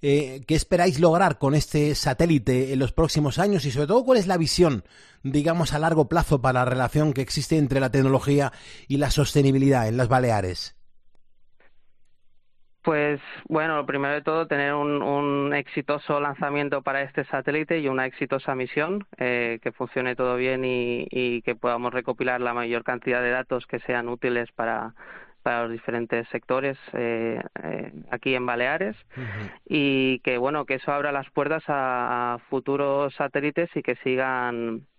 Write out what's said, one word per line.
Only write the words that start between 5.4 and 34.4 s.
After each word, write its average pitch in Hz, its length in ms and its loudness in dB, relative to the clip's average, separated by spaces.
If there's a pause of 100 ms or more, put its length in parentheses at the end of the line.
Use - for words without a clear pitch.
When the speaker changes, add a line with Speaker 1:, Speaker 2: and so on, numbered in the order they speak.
Speaker 1:
a 147 80 0
largo 160 280 4
plazo 156 320 2
para 127 200 2
la 127 40 4
relación 131 480 2
que 135 100 -2
existe 147 340 -2
entre 135 240 2
la 135 100 0
tecnología 135 600 4 (340)
y 139 120 0
la 143 120 2
sostenibilidad 135 800 4
en 113 80 0
las 127 120 2
Baleares? 110 680 0 (2000)
Speaker 2:
Pues, 147 380 0 (280)
bueno, 160 260 0
lo 143 120 -2
primero 139 280 -2
de 147 80 -4
todo, 160 240 -2
tener 143 280 0
un, 147 280 -2
un 143 520 0
exitoso 147 680 -4
lanzamiento 143 640 -4
para 139 200 -4
este 139 220 -6
satélite 151 560 -2
y 143 80 -2
una 131 180 0
exitosa 135 480 -4
misión, 151 540 -4 (100)
eh, 120 420 -2
que 120 120 -6
funcione 127 420 -4
todo 123 220 -2
bien 127 280 -2
y, 123 460 -2
y 120 320 -2
que 120 140 -4
podamos 120 360 -2
recopilar 123 480 -4
la 120 140 -4
mayor 117 300 -4
cantidad 123 380 -2
de 120 80 0
datos 127 360 -4
que 123 140 -6
sean 120 280 -4
útiles 120 460 -4
para, 113 400 -4 (480)
para 120 220 0
los 117 80 -6
diferentes 117 560 -4
sectores, 131 500 -4 (140)
eh, 117 480 -4 (240)
eh, - 280 -8 (200)
aquí 127 240 -2
en 123 100 -2
Baleares. 143 500 -2 (200)
Speaker 1:
Ujú. 104 340 -10 (180)
Speaker 2:
Y 135 520 2
que, 127 180 -2
bueno, 139 260 -2
que 135 100 -4
eso 139 180 -4
abra 143 180 -2
las 139 200 -6
puertas 151 360 -2
a, 123 680 -2
a 120 40 -8 (120)
futuros 139 680 0
satélites 143 580 -2
y 135 80 -4
que 123 220 -2
sigan 123 840 -2 (120)